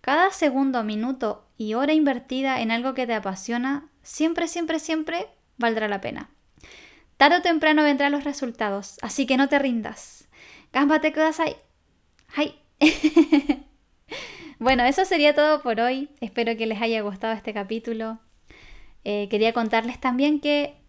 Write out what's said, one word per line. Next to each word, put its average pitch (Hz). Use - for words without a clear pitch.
Cada 330
segundo, 269
minuto 214
y 214
hora 285
invertida 269
en 226
algo 240
que 254
te 233
apasiona, 233
siempre, 330
siempre, 320
siempre 320
valdrá 220
la 202
pena. -
Tarde 320
o 349
temprano 311
vendrán 285
los 285
resultados, 226
así 262
que 254
no 269
te 285
rindas. -
Ganbate 302
kudasai. 311
Hai. -
<laughs> 302
Bueno, 247
eso 277
sería 294
todo 302
por 226
hoy. 262
Espero 233
que 220
les 220
haya 226
gustado 208
este 220
capítulo. 220
Eh, 202
quería 220
contarles 226
también 269
que 294